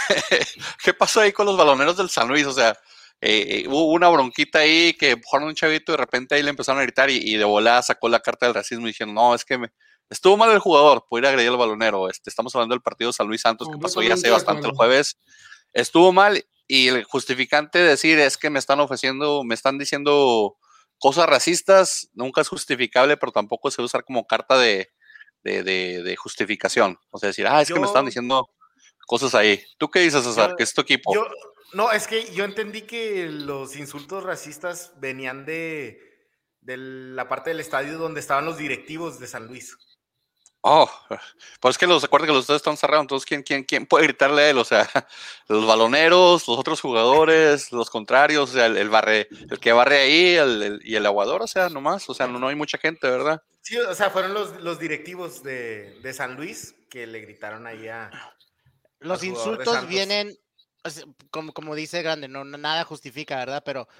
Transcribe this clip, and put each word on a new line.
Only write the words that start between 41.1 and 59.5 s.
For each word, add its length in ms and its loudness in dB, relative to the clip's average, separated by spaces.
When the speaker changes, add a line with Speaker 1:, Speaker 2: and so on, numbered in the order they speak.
Speaker 1:
pues 140 2
es 40 -8
que 80 2
los, 160 4
acuérdate 260 2
que 60 4
los 100 2
estadios 160 0
están 180 -2
cerrados, 260 2
entonces 220 -6
¿quién, 160 -6
quién, 220 -4
quién 220 -4
puede 180 4
gritarle 380 2
a 80 6
él? 80 2
O 60 2
sea, 240 2
<laughs> 200 -4
los 180 0
baloneros, 840 4
los 100 -2
otros 220 -4
jugadores, 920 2
los 200 -6
contrarios, 600 2
o 40 -14
sea, 120 4
el, 100 0
el 120 -2
barre, 400 2
el 100 -10
que 120 2
barre 280 4
ahí, 360 4
el, 260 2
el, 200 -6
y 140 -6
el 100 0
aguador, 360 -2
o 40 -8
sea, 220 -2
nomás, 400 -6
o 60 -12
sea, 120 -4
no, 120 -8
no 100 -4
hay 80 -6
mucha 220 -6
gente, 300 -4
¿verdad? 340 -2
Speaker 3:
Sí, 160 -14
o 180 -4
sea, 160 -2
fueron 240 -4
los, 280 -8
los 180 -8
directivos 640 -12
de, 580 -12
de 120 -12
San 200 -10
Luis 400 -16
que 160 -16
le 140 -16
gritaron 460 -18
ahí 220 -18
a, 220 -16
Speaker 4:
Los 200 -8
Speaker 3:
al 0 -
jugador 0 -
de 80 -10
Speaker 4:
insultos 460 -6